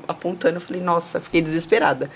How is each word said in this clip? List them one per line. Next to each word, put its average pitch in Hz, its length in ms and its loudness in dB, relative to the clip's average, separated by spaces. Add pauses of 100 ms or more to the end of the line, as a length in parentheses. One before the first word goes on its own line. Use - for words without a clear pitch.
apontando. 175 500 -2
Eu 180 40 -8
falei, 180 200 -8
"Nossa", 175 380 0
fiquei 170 220 0
desesperada. 160 760 2